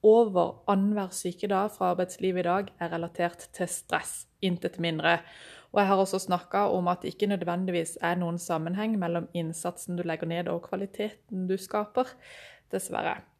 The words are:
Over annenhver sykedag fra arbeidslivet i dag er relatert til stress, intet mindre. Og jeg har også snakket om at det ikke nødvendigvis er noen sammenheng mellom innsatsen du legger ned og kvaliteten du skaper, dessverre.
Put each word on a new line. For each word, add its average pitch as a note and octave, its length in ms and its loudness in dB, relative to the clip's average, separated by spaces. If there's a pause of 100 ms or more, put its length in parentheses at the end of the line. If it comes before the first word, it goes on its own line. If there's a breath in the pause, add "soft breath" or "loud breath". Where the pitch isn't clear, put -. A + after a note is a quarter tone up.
Over G#3 540 6 (100)
annenhver G3+ 480 2
sykedag G3 560 -2
fra F#3 220 0
arbeidslivet F3+ 480 -2
i - 20 0
dag F#3 320 0
er E3+ 140 -6
relatert E3+ 560 -4 (100)
til F3+ 160 -2
stress, - 380 -2 (340)
intet F3 320 0
mindre. E3 380 2 (560 loud breath)
Og G#3 100 4
jeg G3 80 4
har G3 140 6
også F#3+ 240 0
snakket F#3+ 500 0
om F3 160 2
at F3+ 80 -4
det - 140 -8
ikke G3+ 160 2
nødvendigvis F3 640 -2 (100)
er F3 160 2
noen E3+ 160 -2
sammenheng F3 640 -2
mellom E3+ 320 -2
innsatsen F3 640 -4
du E3+ 80 -2
legger E3 240 -2
ned F3 240 -2
og E3+ 140 -4
kvaliteten G3 840 -6
du F#3+ 80 2
skaper, G#3 560 -2 (560 loud breath)
dessverre. - 460 -4 (240)